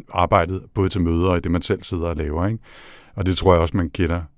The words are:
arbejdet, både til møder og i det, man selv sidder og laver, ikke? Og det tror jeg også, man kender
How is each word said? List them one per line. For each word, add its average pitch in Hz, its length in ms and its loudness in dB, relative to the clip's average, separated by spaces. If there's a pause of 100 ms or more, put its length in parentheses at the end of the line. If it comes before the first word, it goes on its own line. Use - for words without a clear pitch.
(120)
arbejdet, 90 500 2 (120)
både 95 140 2
til 92 120 -2
møder 85 280 2
og 90 80 2
i 85 40 0
det, 87 100 -4
man 87 120 0
selv - 200 -4
sidder 85 240 -4
og 85 100 -4
laver, 78 300 -4
ikke? 110 120 -4 (560)
Og 90 120 -4
det 92 100 0
tror 87 160 4
jeg 82 100 6
også, 85 140 0
man 85 140 -2
kender 85 320 -2 (160)